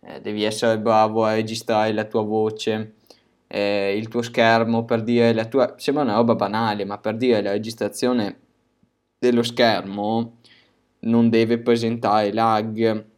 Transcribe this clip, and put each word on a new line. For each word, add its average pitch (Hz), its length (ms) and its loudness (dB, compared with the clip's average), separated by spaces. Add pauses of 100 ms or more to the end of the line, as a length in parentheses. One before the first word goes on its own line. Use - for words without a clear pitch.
eh, - 200 -18
devi 104 240 -6
essere 110 340 0
bravo 110 460 2
a 110 80 0
registrare 110 600 -2
la 107 120 -2
tua 110 180 -2
voce, 110 720 -4 (500)
eh, 101 500 -2
il 110 120 -6
tuo 120 120 -4
schermo", 117 640 2
per 117 180 -2
dire 117 300 4
la 110 140 0
tua, 123 320 0
sembra 147 260 -2
una 107 120 0
roba 117 180 4
banale, 104 500 -2
ma 101 140 -8
per 110 180 -4
dire 113 240 2
la 101 120 -2
registrazione 110 880 -4 (760)
dello 120 240 2
schermo 110 920 -2 (640)
non 117 300 2
deve 113 280 2
presentare 117 760 0
lag 110 760 0 (120)